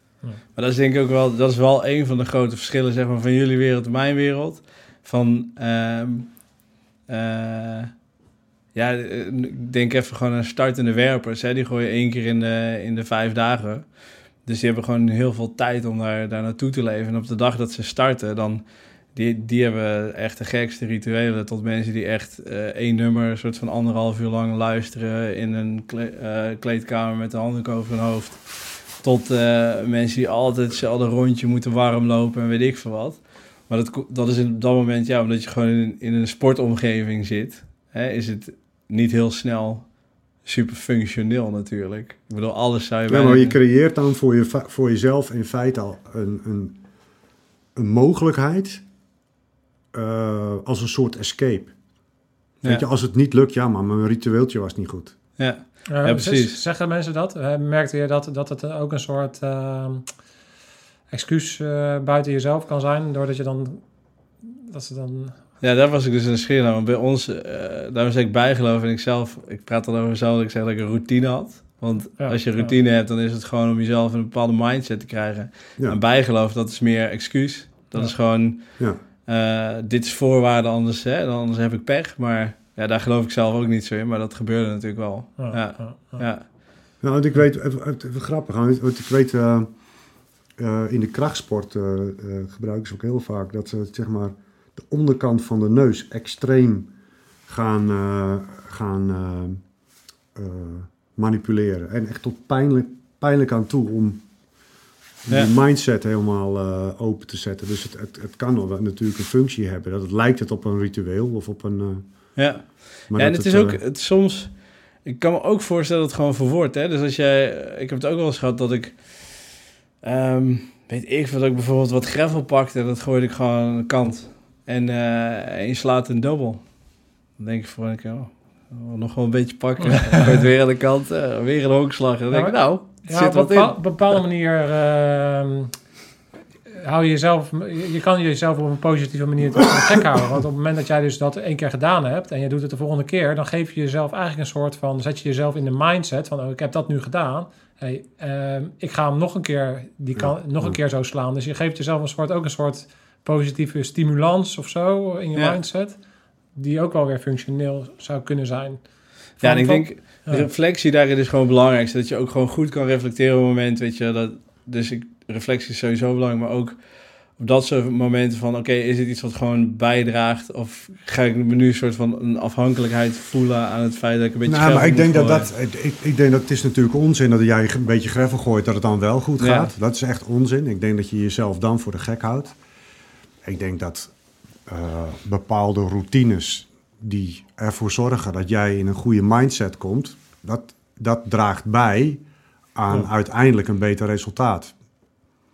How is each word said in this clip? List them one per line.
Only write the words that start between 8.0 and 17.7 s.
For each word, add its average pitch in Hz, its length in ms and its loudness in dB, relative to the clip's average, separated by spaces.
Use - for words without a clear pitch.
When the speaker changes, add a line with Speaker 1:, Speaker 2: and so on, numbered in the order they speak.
Speaker 2:
ja, 120 220 0
eh, 107 320 -8
ik 127 460 -6
denk 120 200 2
even 127 240 0
gewoon 123 160 -2
aan 120 120 -2
startende 127 480 0
werpers, 120 500 0
hè. 123 120 -2
Die 131 100 -2
gooien 120 260 -2
één 120 200 0
keer 117 160 -4
in 117 140 0
de, 113 440 -2
in 113 100 -4
de 113 100 -4
vijf 113 280 -2
dagen. 113 520 -2
Dus 117 160 -4
die 123 60 0
hebben 117 180 0
gewoon 117 240 2
heel 117 240 0
veel 113 220 -8
tijd 123 300 -2
om 113 140 -4
daar, 110 300 -4
daar 110 140 -6
naartoe 117 280 -4
te 131 120 -4
leven. 110 240 -2
En 113 100 -4
op 113 100 -6
de 120 80 -6
dag 120 220 0
dat 117 160 -4